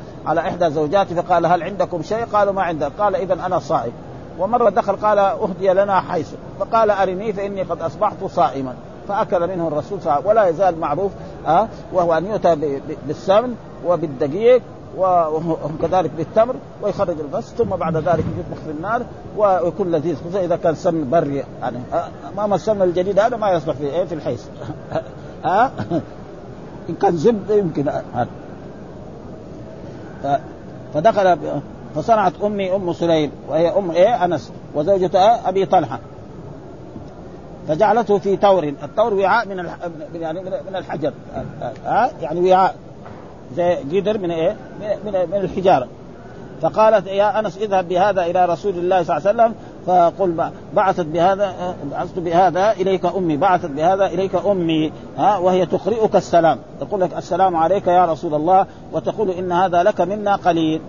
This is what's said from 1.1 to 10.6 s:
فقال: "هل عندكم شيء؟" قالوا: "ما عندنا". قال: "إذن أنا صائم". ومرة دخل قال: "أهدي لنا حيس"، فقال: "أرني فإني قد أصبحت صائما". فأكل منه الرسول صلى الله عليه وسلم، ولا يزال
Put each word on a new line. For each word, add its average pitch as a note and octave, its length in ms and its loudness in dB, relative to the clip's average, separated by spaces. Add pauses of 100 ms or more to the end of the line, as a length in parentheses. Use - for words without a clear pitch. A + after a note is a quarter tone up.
فقال: E3+ 240 2
"هل E3+ 180 2
عندكم F3+ 380 -4
شيء؟" A3+ 240 -4
قالوا: G#3 280 2
"ما F#3+ 80 0
عندنا". D#3 380 -2
قال: G3+ 160 2
"إذن F3 240 -2
أنا F3 200 -2
صائم". B2 320 -2 (480)
ومرة A3 300 2
دخل G3 260 2
قال: G#3 240 2
"أهدي F#3+ 540 2
لنا G3 280 4
حيس"، D3+ 320 -4 (260)
فقال: G#3+ 320 4
"أرني G3 420 0
فإني G3 280 -4
قد E3+ 200 -4
أصبحت E3 420 -2
صائما". C3+ 500 0 (360)
فأكل G3 380 0
منه E3+ 200 -2
الرسول D3+ 340 -4
صلى - 20 -8
الله E3 80 0
عليه C#3+ 80 2
وسلم، E3 100 0
ولا G#3+ 180 6
يزال E3+ 320 2